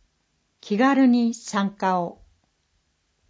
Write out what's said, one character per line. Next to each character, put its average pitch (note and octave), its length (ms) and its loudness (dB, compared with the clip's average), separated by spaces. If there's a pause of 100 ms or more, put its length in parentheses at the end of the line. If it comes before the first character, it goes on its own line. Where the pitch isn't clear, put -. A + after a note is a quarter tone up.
(600)
気 - 180 -6
軽 C4+ 300 4
に A#3+ 260 2
参 G3 360 -4
加 F#3 300 -2
を。 - 220 -10 (1080)